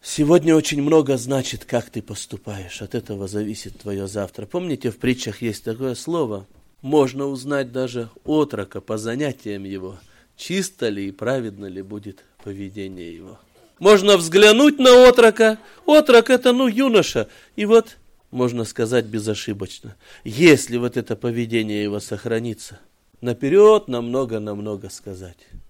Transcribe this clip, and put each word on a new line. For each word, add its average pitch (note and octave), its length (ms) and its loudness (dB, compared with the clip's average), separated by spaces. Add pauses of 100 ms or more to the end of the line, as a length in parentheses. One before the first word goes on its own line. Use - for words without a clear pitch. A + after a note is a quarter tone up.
Сегодня D#3 540 2
очень D3+ 260 0
много C#3+ 360 2
значит, B2+ 480 -6
как A#2+ 260 -6
ты A2+ 100 -10
поступаешь. G2+ 800 -14
От G#2 140 -14
этого G2+ 320 -10
зависит G#2 500 -10
твоё G2 300 -10
завтра. G2+ 400 -10
Помните, F3 420 -6
в - 80 -12
притчах B2 460 -6
есть A2 200 -8
такое A#2+ 300 -8
слово? A#2 540 -8 (340)
Можно C#3 460 0
узнать C3+ 440 -6
даже A#2+ 380 -8 (140)
отрока C#3 580 -4
по A2+ 160 -8
занятиям A2+ 680 -8
его, F#2+ 320 -12 (400)
чисто F3+ 520 -6
ли G2 180 -6
и G2 40 -10
праведно G#2+ 540 -8
ли F#2+ 160 -14
будет G2+ 420 -16 (200)
поведение F#2+ 680 -14
его. - 260 -20 (400)
Можно G3+ 360 6
взглянуть G#3+ 640 4
на B3+ 320 10
отрока. A3 480 4 (300)
Отрок — C#4 420 6
это, B3+ 240 2
ну, C4 140 0
юноша. G#3+ 640 0 (260)
И G#3 100 -6
вот, A3+ 320 2 (320)
можно A#2+ 340 -4
сказать A2+ 420 -2
безошибочно, G#2 880 -8 (280)
если C3+ 540 2
вот A#2+ 200 -4
это A2+ 180 -6
поведение A2+ 680 -4
его G#2 160 -4
сохранится, A2+ 800 -8 (420)
наперёд F#3+ 680 4
намного-намного G#2+ 1000 -6
сказать. F#2 500 -18 (300)